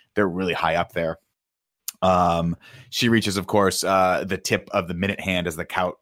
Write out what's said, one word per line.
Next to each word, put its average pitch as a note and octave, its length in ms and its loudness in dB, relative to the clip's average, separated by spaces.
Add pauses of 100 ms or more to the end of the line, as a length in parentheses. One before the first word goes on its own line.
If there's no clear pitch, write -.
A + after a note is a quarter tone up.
(140)
they're G#2 140 2
really F2+ 260 -2
high E2 220 0
up E2+ 160 -2
there." E2 260 -4 (840)
Um, E2+ 540 2 (340)
she - 200 0
reaches, G2+ 280 2
of F#2 100 -4
course, G2 360 2
uh, F#2 440 2
the F#2+ 100 -4
tip - 340 -4
of G2 160 -2
the F2+ 60 -8
minute G2 260 -4
hand F2+ 280 -2
as E2 80 -4
the E2 100 -8
Count, F2+ 360 -4